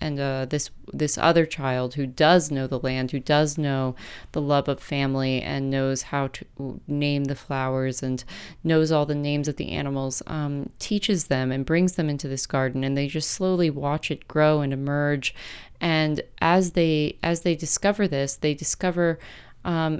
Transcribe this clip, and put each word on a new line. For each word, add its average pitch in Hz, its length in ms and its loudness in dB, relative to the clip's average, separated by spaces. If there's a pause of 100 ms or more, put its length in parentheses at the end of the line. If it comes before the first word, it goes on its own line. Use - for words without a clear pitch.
and, 147 180 -4
uh, 135 240 -2
this, 143 280 -4 (200)
this 143 260 -2
other 165 280 6
child 127 480 -2
who 143 120 -2
does 151 460 4
know 135 160 -2
the 131 120 -4
land, 131 320 -2
who 143 100 -2
does 147 360 2
know 135 380 0 (380)
the 151 80 -2
love 143 260 2
of 139 140 -2
family 135 600 0
and 135 300 -4
knows 135 300 0
how 139 260 -2
to - 580 -10
name 143 380 0
the 139 100 -2
flowers 131 680 -2
and 127 220 -4 (360)
knows 160 300 4
all 147 140 4
the 147 100 -2
names 147 320 0
of 143 80 -4
the - 160 -6
animals, 139 560 -4
um, 143 420 -4 (100)
teaches 202 480 0
them 131 220 0
and 131 160 -2
brings 175 280 2
them 156 160 0
into 143 180 -4
this 135 180 -4
garden, 131 380 0
and 135 140 0
they 143 100 0
just 156 240 -4
slowly 180 380 2
watch 143 420 -2
it - 160 -8
grow 151 320 4
and 139 140 0
emerge. 143 600 0 (460)
And 156 400 2 (220)
as 175 300 4
they, 156 520 2
as 170 200 0
they 170 120 2
discover 202 500 0
this, 139 300 -2
they 151 180 0
discover, 170 640 0 (480)
um, 160 340 0